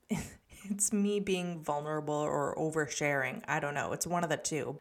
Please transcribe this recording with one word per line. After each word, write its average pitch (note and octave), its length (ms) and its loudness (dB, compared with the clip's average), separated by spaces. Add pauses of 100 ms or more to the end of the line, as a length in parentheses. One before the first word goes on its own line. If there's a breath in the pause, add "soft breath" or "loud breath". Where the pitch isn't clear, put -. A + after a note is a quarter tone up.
<laughs> - 600 -6
it's G3+ 240 0
me G3+ 260 4
being F3+ 420 0
vulnerable D3+ 520 0
or D3 420 2
oversharing. D3 880 0
I D3+ 140 0
don't D3 140 -2
know. A2+ 180 -2
It's - 160 -2
one F3 160 0
of E3 60 0
the D3+ 80 2
two. C#3+ 440 -4